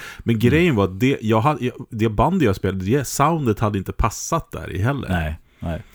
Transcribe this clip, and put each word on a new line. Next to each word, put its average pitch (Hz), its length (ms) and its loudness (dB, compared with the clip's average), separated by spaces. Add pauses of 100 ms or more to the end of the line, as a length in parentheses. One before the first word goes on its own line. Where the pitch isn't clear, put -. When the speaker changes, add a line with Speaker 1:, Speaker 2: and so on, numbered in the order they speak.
(180)
Speaker 1:
Men - 160 0
Speaker 2:
Mm. 107 140 -2
Speaker 1:
grejen 160 280 4
var 98 80 4
att 92 160 -2
det, 131 220 2
jag 110 180 2
hade, 139 240 0
jag, 120 100 -4 (160)
det 113 180 0
bandet 131 380 2
jag 95 100 2
spelade, 95 280 -2
det 123 220 0
soundet 143 540 0
hade 104 180 0
inte 95 140 -6
passat - 600 -4
där 78 200 -10
i 98 100 -4
heller. 131 260 -2
Speaker 2:
Nej. 80 300 -2 (200)
Nej. 85 240 -6 (120)